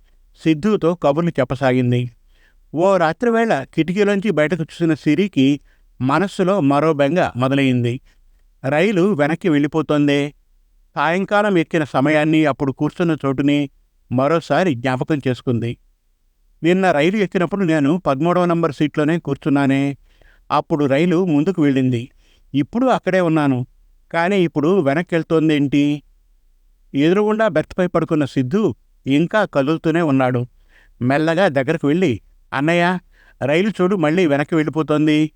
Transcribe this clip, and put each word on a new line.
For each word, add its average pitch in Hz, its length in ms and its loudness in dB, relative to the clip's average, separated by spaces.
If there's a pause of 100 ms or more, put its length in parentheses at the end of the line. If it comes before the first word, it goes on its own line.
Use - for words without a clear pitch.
(440)
సిద్ధుతో 165 520 0
కబుర్లు 156 440 0
చెప్పసాగింది. 127 720 0 (640)
ఓ 185 220 2
రాత్రివేళ 190 760 0
కిటికీలోంచి 196 580 0
బయటకు 151 300 0
చూసిన 160 320 -2
సిరికి 147 680 0 (420)
మనస్సులో 180 600 0
మరో 143 320 2
బెంగ 143 420 0
మొదలైంది. 127 640 0 (680)
రైలు 185 440 2
వెనక్కి 156 360 -2
వెళ్ళిపోతోందే. 147 840 0 (640)
సాయంకాలం 190 600 0
ఎక్కిన 160 260 0
సమయాన్ని, 156 640 0
అప్పుడు 139 260 -2
కూర్చున్న 151 540 -2
చోటుని 139 440 0 (420)
మరోసారి 147 600 0
జ్ఞాపకం 131 540 -4
చేసుకుంది. 120 500 -4 (840)
"నిన్న 185 280 2
రైలు 160 260 2
ఎక్కినప్పుడు 196 480 -2
నేను 156 400 2
పదమూడవ 170 400 0
నంబర్ 170 280 0
సీట్లోనే 156 460 -2
కూర్చున్నానే. 139 800 -2 (540)
అప్పుడు 147 340 0
రైలు 156 400 2
ముందుకు 165 360 0
వెళ్ళింది. 127 480 0 (440)
ఇప్పుడు 202 320 -2
అక్కడే 190 360 0
ఉన్నాను. 147 440 0 (480)
కానీ 180 300 0
ఇప్పుడు 165 360 0
వెనక్కి 151 360 -2
వెళ్తోందేంటి?" 147 880 0 (920)
ఎదురుగుండా 208 520 2
బెర్త్పై 175 400 -2
పడుకున్న 165 380 -2
సిద్ధు 139 500 -2 (320)
ఇంకా 170 380 0
కదులుతూనే 156 560 0
ఉన్నాడు. 127 440 0 (560)
మెల్లగా 156 460 0
దగ్గరకు 143 400 -2
వెళ్ళి, 156 340 0 (320)
"అన్నయ్య, 175 460 0 (460)
రైలు 170 240 0
చూడు, 180 260 0
మళ్ళీ 165 320 2
వెనక్కి 143 280 0
వెళ్ళిపోతోంది. 151 800 0